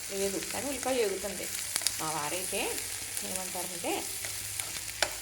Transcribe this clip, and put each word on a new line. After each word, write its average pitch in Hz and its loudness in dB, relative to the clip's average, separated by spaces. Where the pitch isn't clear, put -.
లేదు, 196 2
కానీ 202 0
ఉల్లిపాయ 262 2
ఏగుతుంది. 196 2
మా 156 2
వారైతే 185 2
ఏమంటారంటే 185 -2